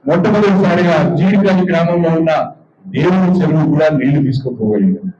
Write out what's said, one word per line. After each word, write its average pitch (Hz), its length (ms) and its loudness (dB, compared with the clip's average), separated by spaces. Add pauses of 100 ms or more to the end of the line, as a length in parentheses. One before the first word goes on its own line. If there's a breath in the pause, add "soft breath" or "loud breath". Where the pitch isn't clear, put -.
మొట్టమొదటిసారిగా 185 920 2 (220)
జీడిపల్లి 190 520 2
గ్రామంలో 170 480 0
ఉన్న 165 140 0 (640)
దేవుని 180 440 0
చెరువు 156 340 0
కూడా 156 140 2 (120)
నీళ్లు 143 280 0
తీసుకుపోగలిగారు. 107 920 -2